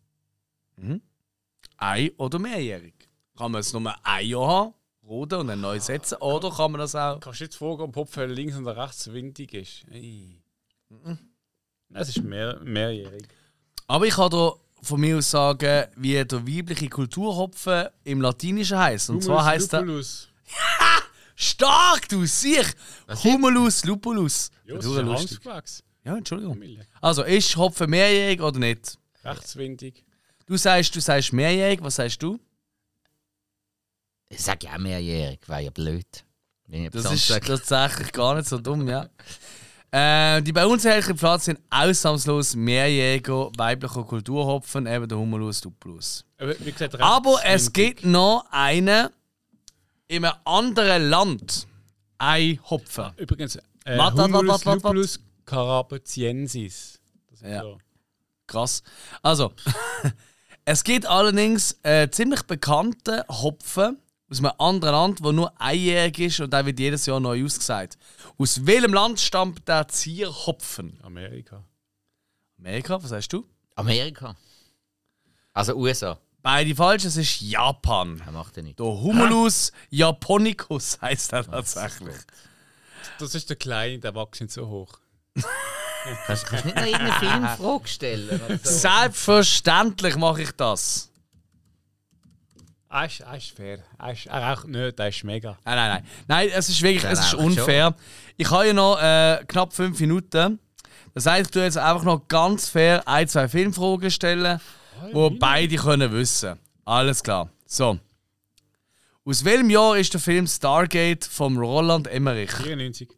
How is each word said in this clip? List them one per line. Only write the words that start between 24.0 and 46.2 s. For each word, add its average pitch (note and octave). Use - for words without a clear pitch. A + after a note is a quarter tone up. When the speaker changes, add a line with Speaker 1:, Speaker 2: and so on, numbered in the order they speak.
Speaker 2:
Ja, -
Speaker 1:
Das G#2
Speaker 2:
das -
Speaker 1:
ist C3
Speaker 2:
ist C#3
ja C3
Speaker 1:
lustig. B2
Speaker 2:
Hansgewächs. -
Speaker 1:
Ja, E3
Entschuldigung. F#3+
Speaker 2:
Familie. G#2
Speaker 1:
Also, D#3+
ist F#3+
Hopfen E3+
mehrjährig G3
oder C#3+
nicht? A#2
Speaker 2:
Rechtswindig. C3
Speaker 1:
Du F#3
sagst, F3+
du E3
sagst C#3
mehrjährig, F3+
was C#3
sagst A#2+
du? G3+
Speaker 3:
Ich -
sag F#2+
ja D2+
mehrjährig, E2+
wäre D2
ja C#2
blöd. D#2+
Wenn E2
ich D#2+
Speaker 1:
Das A2+
Speaker 3:
etwas D3+
Speaker 1:
ist C#3+
Speaker 3:
anderes B2
sag. C3+
Speaker 1:
tatsächlich C#3+
gar C3
nicht D#3
so B2+
dumm, C3+
ja. C3+
<laughs> -
Äh, D#3
die D3+
bei F3
uns A3+
herkömmlichen G3+
Pflanzen E3+
sind -
ausnahmslos D3
mehrjähriger C3
weiblicher B2
Kulturhopfen, C3+
eben A#2
der A2
Humulus G#2+
lupulus. -